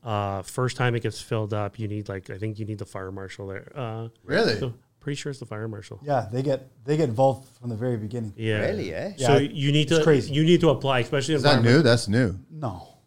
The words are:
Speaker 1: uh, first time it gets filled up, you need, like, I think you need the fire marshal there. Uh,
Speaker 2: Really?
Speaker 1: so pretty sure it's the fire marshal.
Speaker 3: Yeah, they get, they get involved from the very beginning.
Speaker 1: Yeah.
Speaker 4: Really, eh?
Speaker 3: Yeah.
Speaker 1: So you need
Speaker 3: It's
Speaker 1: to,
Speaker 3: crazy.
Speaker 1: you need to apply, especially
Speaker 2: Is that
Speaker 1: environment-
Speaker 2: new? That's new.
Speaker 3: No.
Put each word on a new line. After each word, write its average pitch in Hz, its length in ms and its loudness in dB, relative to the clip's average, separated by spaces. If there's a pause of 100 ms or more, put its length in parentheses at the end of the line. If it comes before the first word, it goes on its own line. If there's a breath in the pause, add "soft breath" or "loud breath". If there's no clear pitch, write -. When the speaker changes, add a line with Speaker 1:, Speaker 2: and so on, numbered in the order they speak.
Speaker 1:
uh, 101 420 -4
first 127 340 -4
time 123 180 0
it 117 80 -4
gets 107 180 -6
filled 110 320 -4
up, 104 240 -6
you 110 100 -8
need, 104 220 -8
like, 98 220 -10
I 98 80 -12
think 107 180 -6
you 110 80 -8
need 107 140 -10
the 101 60 -10
fire 95 260 -12
marshal 98 360 -12
there. 95 280 -12
Uh, 113 320 -8 (160)
Speaker 2:
Really? 151 340 0
Speaker 1:
so 120 160 -4 (280)
pretty 143 160 -6
sure - 120 -10
it's 135 120 -12
the 120 40 -12
fire 110 220 -8
marshal. 104 340 -12
Speaker 3:
Yeah, 135 300 0
they 123 100 -2
get, 135 280 -2 (160)
they 143 120 0
get 156 120 2
involved 131 400 2 (100)
from 120 100 -10
the 113 60 -6
very 120 220 -2
beginning. 107 400 -8
Speaker 1:
Yeah. 110 240 0
Speaker 4:
Really, 147 320 -4
eh? 139 240 -6
Speaker 3:
Yeah. 127 100 0
Speaker 1:
So 139 100 6
you 143 360 0
need 151 180 2
Speaker 3:
It's 165 80 4
Speaker 1:
to, 156 40 2
Speaker 3:
crazy. 143 300 4
Speaker 1:
you 151 120 2
need 170 160 6
to 170 80 6
apply, 135 320 2
especially 135 340 0
Speaker 2:
Is 135 80 0
that 143 140 6
Speaker 1:
environment- 117 200 6
Speaker 2:
new? 160 60 6
That's 120 240 4
new. 101 320 2 (100)
Speaker 3:
No. 135 360 -8 (220)